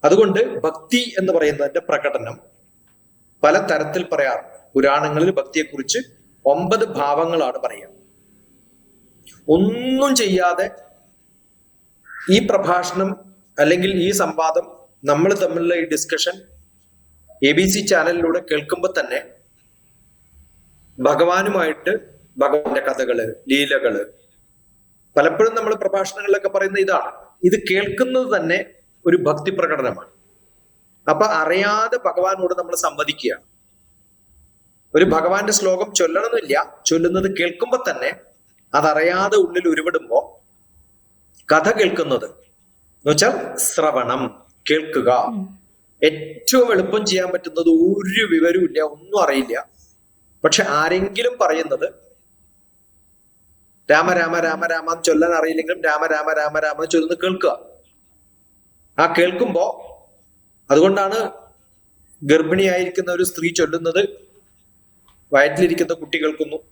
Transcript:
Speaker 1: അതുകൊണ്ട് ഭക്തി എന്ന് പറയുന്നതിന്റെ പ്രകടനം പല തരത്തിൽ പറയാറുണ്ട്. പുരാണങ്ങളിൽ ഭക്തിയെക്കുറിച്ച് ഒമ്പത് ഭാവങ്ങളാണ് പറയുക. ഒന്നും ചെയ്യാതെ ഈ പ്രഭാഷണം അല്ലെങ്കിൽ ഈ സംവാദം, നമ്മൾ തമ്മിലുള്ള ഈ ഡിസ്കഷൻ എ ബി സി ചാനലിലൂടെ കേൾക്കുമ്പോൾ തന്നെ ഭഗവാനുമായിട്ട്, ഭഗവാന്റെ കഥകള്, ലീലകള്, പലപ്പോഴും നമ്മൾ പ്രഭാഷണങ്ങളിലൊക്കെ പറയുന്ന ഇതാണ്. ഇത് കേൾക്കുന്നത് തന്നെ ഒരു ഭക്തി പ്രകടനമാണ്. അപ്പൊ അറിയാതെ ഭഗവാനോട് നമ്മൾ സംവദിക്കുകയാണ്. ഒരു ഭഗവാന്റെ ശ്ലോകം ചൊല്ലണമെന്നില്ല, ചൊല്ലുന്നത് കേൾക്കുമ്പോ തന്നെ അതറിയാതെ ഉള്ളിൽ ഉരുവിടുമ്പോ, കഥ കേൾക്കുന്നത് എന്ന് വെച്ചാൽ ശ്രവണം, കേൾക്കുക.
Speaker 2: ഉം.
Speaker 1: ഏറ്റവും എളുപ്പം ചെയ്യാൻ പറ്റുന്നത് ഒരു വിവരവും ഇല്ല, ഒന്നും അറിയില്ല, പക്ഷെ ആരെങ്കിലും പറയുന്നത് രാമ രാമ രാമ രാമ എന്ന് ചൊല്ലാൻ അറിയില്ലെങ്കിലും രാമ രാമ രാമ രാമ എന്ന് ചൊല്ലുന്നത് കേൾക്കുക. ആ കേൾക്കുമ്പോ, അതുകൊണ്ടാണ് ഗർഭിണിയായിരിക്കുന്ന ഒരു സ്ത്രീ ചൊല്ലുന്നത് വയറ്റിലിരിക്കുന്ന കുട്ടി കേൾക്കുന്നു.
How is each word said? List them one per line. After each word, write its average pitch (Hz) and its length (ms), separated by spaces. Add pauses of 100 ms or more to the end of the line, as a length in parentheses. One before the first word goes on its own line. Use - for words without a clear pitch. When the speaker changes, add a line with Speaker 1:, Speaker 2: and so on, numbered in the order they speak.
Speaker 1:
അതുകൊണ്ട് 196 340 (260)
ഭക്തി - 360 (180)
എന്ന് 185 160
പറയുന്നതിന്റെ 151 540
പ്രകടനം 143 480 (1040)
പല 151 120 (160)
തരത്തിൽ 151 420
പറയാറുണ്ട്. 135 440 (180)
പുരാണങ്ങളിൽ 151 560 (100)
ഭക്തിയെക്കുറിച്ച് 156 600 (440)
ഒമ്പത് 175 420 (140)
ഭാവങ്ങളാണ് 147 680
പറയുക. - 220 (1700)
ഒന്നും 254 680
ചെയ്യാതെ 185 460 (1700)
ഈ 220 40 (100)
പ്രഭാഷണം 190 600 (540)
അല്ലെങ്കിൽ 180 300 (140)
ഈ - 20 (140)
സംവാദം, 160 440 (440)
നമ്മൾ 160 200 (140)
തമ്മിലുള്ള 170 380
ഈ - 100
ഡിസ്കഷൻ 160 440 (1120)
എ - 80
ബി 185 140
സി 202 100 (100)
ചാനലിലൂടെ 170 580
കേൾക്കുമ്പോൾ 175 500
തന്നെ 139 220 (1900)
ഭഗവാനുമായിട്ട്, 175 840 (500)
ഭഗവാന്റെ 139 460
കഥകള്, 123 360 (260)
ലീലകള്, 131 520 (1120)
പലപ്പോഴും 170 420
നമ്മൾ 214 140 (100)
പ്രഭാഷണങ്ങളിലൊക്കെ 196 760
പറയുന്ന 196 280
ഇതാണ്. 190 260 (380)
ഇത് 196 80 (140)
കേൾക്കുന്നത് 247 640
തന്നെ 170 240 (500)
ഒരു 170 100 (100)
ഭക്തി 151 300
പ്രകടനമാണ്. 143 540 (1000)
അപ്പൊ 151 140 (140)
അറിയാതെ 208 580 (100)
ഭഗവാനോട് 185 520
നമ്മൾ 175 240
സംവദിക്കുകയാണ്. 147 600 (1500)
ഒരു 175 180
ഭഗവാന്റെ 196 440
ശ്ലോകം 196 320 (100)
ചൊല്ലണമെന്നില്ല, 180 540 (360)
ചൊല്ലുന്നത് 175 380 (120)
കേൾക്കുമ്പോ 233 480
തന്നെ 151 240 (680)
അതറിയാതെ 175 640
ഉള്ളിൽ 180 280
ഉരുവിടുമ്പോ, 160 480 (1300)
കഥ 160 160 (100)
കേൾക്കുന്നത് 165 500
എന്ന് - 840
വെച്ചാൽ 202 220 (360)
ശ്രവണം, 131 520 (480)
കേൾക്കുക. 151 400 (220)
Speaker 2:
ഉം. 101 100 (680)
Speaker 1:
ഏറ്റവും 160 640
എളുപ്പം 196 340
ചെയ്യാൻ 185 240
പറ്റുന്നത് 165 360 (280)
ഒരു 196 260 (100)
വിവരവും 170 360
ഇല്ല, 143 100 (140)
ഒന്നും 196 320
അറിയില്ല, 131 320 (880)
പക്ഷെ - 180 (160)
ആരെങ്കിലും 196 640
പറയുന്നത് 160 420 (2000)
രാമ 165 160 (120)
രാമ 165 140 (120)
രാമ 160 160 (100)
രാമ 165 200
എന്ന് 165 160
ചൊല്ലാൻ 165 300
അറിയില്ലെങ്കിലും 160 500
രാമ 151 140 (120)
രാമ 151 140 (120)
രാമ 151 140 (100)
രാമ 151 160
എന്ന് 160 140
ചൊല്ലുന്നത് 165 300
കേൾക്കുക. 190 280 (1500)
ആ - 20 (140)
കേൾക്കുമ്പോ, 180 460 (1040)
അതുകൊണ്ടാണ് 196 480 (1120)
ഗർഭിണിയായിരിക്കുന്ന 180 840
ഒരു 180 140
സ്ത്രീ 170 200 (100)
ചൊല്ലുന്നത് 165 420 (1300)
വയറ്റിലിരിക്കുന്ന 165 720
കുട്ടി 156 220
കേൾക്കുന്നു. 156 360 (100)